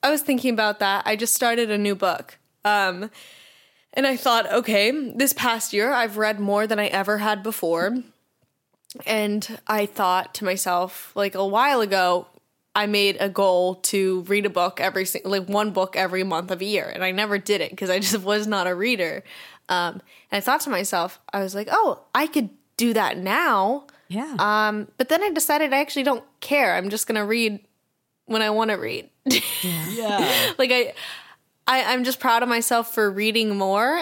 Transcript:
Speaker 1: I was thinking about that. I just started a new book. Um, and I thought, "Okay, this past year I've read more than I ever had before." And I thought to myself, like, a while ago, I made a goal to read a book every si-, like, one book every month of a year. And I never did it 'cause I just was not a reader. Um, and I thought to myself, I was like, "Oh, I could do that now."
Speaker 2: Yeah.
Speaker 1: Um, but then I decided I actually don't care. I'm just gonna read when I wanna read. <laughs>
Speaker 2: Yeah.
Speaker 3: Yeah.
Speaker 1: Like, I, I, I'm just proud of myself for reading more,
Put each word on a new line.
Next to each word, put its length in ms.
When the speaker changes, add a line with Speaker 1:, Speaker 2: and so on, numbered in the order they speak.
Speaker 1:
I 80
was 100
thinking 320
about 240
that. 300
I 80
just 180
started 380
a 80
new 160
book. 420
Um, 460
and 120
I 120
thought, 360
"Okay, 380
this 180
past 400
year 180
I've 260
read 220
more 280
than 100
I 80
ever 320
had 240
before." 560
And 580
I 220
thought 480
to 100
myself, 680
like, 180
a 140
while 340
ago, 460
I 100
made 340
a 80
goal 460
to 520
read 180
a 40
book 320
every 240
si-, 180
like, 240
one 240
book 240
every 300
month 260
of 100
a 40
year. 280
And 120
I 60
never 260
did 240
it 160
'cause 120
I 100
just 220
was 260
not 200
a 80
reader. 480
Um, 320
and 80
I 40
thought 200
to 80
myself, 480
I 100
was 140
like, 160
"Oh, 280
I 140
could 220
do 180
that 240
now." 680
Speaker 2:
Yeah. 300
Speaker 1:
Um, 580
but 100
then 160
I 60
decided 440
I 60
actually 240
don't 220
care. 340
I'm 140
just 180
gonna 180
read 360
when 160
I 80
wanna 280
read. 320
<laughs> 160
Speaker 2:
Yeah. 280
Speaker 3:
Yeah. 680
Speaker 1:
Like, 140
I, 220
I, 260
I'm 100
just 160
proud 240
of 60
myself 440
for 160
reading 480
more, 440